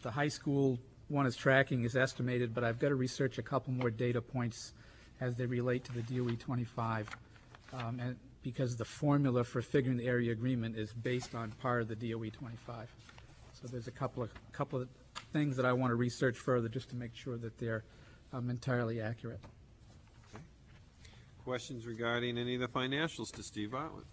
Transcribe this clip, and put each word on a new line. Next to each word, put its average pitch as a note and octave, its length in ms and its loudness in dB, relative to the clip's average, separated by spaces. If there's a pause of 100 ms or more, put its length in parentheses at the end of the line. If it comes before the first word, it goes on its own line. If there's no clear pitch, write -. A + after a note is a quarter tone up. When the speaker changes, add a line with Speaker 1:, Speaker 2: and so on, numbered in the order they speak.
Speaker 1:
the B2 80 -4
high C#3+ 180 2
school C#3 500 2 (300)
one C#3 180 4
is A#2+ 100 2
tracking, C3+ 480 6
is A#2 100 0
estimated, B2 600 2
but A#2+ 100 0
I've A#2 140 2
got C#3+ 100 4
to C#3+ 60 4
research C3 420 0
a B2+ 60 -2
couple C3 320 -2
more B2 160 2
data A#2+ 320 2
points A#2+ 500 -4 (480)
as B2 160 0
they B2 100 0
relate B2 380 2
to - 80 -12
the A#2+ 100 -2
D B2 180 -2
O B2 80 2
E A#2+ 80 0
twenty-five, A#2 720 -2 (680)
um, B2 260 -4
and B2 160 -4 (260)
because B2 340 -2
the C3 80 -4
formula C#3 580 4
for A#2+ 200 -2
figuring C3 340 2
the A#2+ 100 -2
area A#2+ 260 4
agreement A2+ 440 0
is G#2+ 160 -4
based B2 420 -2
on A2+ 180 -6
part A#2+ 280 0
of A2 80 0
the A2+ 60 -6
D A2+ 200 -4
O A#2 100 -4
E A2 60 -6
twenty-five. A#2 600 -12 (600)
So - 160 -14
there's A#2+ 180 -8
a A#2+ 60 -8
couple B2+ 300 -2
of, A2 80 -4 (220)
couple C3+ 300 -2
of B2+ 60 -8 (440)
things D3 240 2
that B2+ 80 4
I B2+ 80 6
want B2+ 200 4
to - 20 4
research A#2+ 420 2
further A#2+ 320 2
just A#2 220 -6
to B2 60 -6
make A#2+ 180 -8
sure A#2+ 240 -6
that A2+ 200 -8
they're, A2+ 260 -2 (480)
um, B2 180 -2
entirely A#2+ 500 0
accurate. A2+ 400 -6 (920)
Speaker 2:
Okay. - 80 -14 (1040)
Questions B2 420 -6
regarding A#2+ 500 0
any B2 200 0
of B2 40 0
the B2+ 80 0
financials C3+ 680 -2
to A2+ 60 -10
Steve G#2 280 -6
Bartlett? C3 420 -6